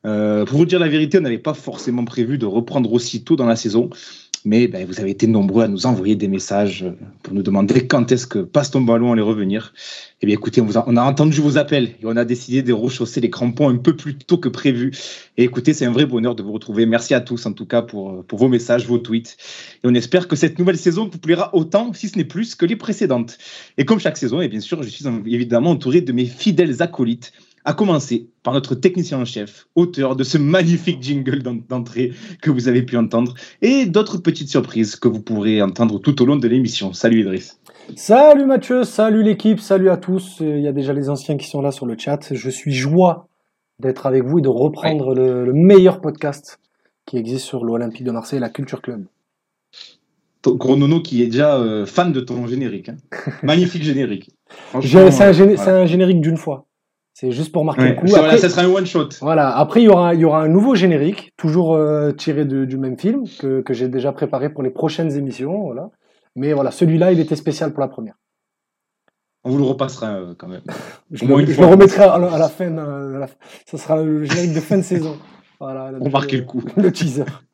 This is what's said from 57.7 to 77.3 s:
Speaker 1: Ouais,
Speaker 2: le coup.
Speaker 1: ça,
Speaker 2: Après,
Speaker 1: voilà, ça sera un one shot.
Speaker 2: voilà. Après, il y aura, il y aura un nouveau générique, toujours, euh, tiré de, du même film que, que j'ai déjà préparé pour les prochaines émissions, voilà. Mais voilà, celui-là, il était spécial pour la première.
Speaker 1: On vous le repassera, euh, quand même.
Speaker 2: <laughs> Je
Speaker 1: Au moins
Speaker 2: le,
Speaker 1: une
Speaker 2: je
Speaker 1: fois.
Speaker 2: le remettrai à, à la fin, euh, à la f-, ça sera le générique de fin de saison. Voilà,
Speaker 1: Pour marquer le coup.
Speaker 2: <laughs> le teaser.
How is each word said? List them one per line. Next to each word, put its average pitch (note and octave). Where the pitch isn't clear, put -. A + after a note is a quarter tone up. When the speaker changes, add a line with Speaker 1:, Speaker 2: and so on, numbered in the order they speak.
Speaker 1:
Ouais, B2+
Speaker 2:
le B2
coup. F3
Speaker 1:
ça, G3+
Speaker 2:
Après, D#3
Speaker 1:
voilà, D#3+
ça F3+
sera F3
un F3+
one F#3
shot. D#3
Speaker 2:
voilà. C#3+
Après, -
il A#3
y -
aura, F3
il D#3+
y E3
aura D#3
un D#3
nouveau G#3+
générique, E3+
toujours, E3
euh, D3+
tiré D3
de, C3+
du C3
même C3
film A#3+
que, C3
que C3
j'ai B2
déjà C3
préparé C#3
pour D3+
les B2+
prochaines D#3
émissions, C#3
voilà. D3+
Mais C#3
voilà, C#3
celui-là, E3+
il E3
était D3+
spécial D3+
pour -
la C3+
première. A2
Speaker 1:
On B2
vous C#3
le C#3+
repassera, C3+
euh, F#2
quand F2
même. F2+
Speaker 2:
<laughs> -
Je -
Speaker 1:
Au C3
moins C#3
Speaker 2:
le, D3+
Speaker 1:
une D3+
Speaker 2:
je C3+
Speaker 1:
fois. E3
Speaker 2:
le E3
remettrai G3
à, F#3
à F3
la D#3
fin, E3+
euh, C#3
à C3+
la C3+
f-, -
ça -
sera D#3
le D3+
générique E3+
de D#3
fin -
de F#3
saison. D#3
Voilà, C3+
Speaker 1:
Pour C3+
marquer C3+
le B2+
coup. B2
Speaker 2:
<laughs> -
le F#3
teaser. C#3+